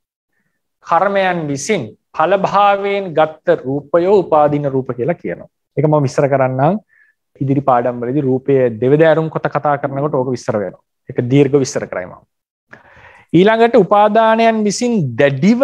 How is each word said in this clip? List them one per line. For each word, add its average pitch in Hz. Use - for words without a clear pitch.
කර්මයන් 185
විසින් 143
ඵලභාවයෙන් 196
ගත්ත 156
රූපය 147
උපාදීන 151
රූප 131
කියලා 127
කියනවා. -
ඒක 147
මම 151
විස්තර 139
කරන්නම්. 131
ඉදිරි 139
පාඩම් 123
වලදී 127
රූපය 131
දෙවදෑරුම් 151
කොට -
කතා 147
කරනකොට 139
ඕක 131
විස්තර 120
වෙනවා. 95
ඒක -
දීර්ඝ 135
විස්තර 123
කරයි 92
මම. -
ඊළඟට 226
උපාදානයන් 220
විසින් 233
දැඩිව 139